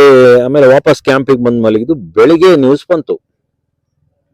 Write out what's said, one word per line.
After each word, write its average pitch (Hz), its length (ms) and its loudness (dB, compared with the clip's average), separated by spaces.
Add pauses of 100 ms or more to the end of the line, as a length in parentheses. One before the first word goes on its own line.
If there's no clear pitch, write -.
(420)
ಆಮೇಲೆ 127 260 0
ವಾಪಸ್ 139 360 0
ಕ್ಯಾಂಪಿಗೆ 135 400 -2
ಬಂದ್ 120 200 -2
ಮಲಗಿದ್ದು. 110 300 -2
ಬೆಳಿಗ್ಗೆ 151 640 0
ನ್ಯೂಸ್ 139 360 -2
ಬಂತು, 147 300 -6 (1120)